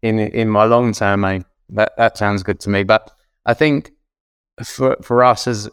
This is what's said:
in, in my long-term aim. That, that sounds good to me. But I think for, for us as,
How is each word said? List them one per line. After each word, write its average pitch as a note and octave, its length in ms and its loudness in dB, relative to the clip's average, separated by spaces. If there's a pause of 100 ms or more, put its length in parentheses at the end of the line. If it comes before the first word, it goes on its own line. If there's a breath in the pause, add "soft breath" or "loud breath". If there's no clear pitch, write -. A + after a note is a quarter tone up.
in, A2 180 0
in A2 300 -2
my G#2+ 140 4
long-term A2 600 2
aim. F#2+ 220 -4 (240)
That, G#2+ 280 -2
that A#2 200 2
sounds G2+ 260 -2
good G2 180 -4
to - 80 -4
me. G2+ 140 0
But A2 280 0 (340)
I A#2 80 0
think D3 380 0 (720)
for, C3 380 -2
for A#2+ 220 0
us B2 240 0
as, G#2+ 260 -6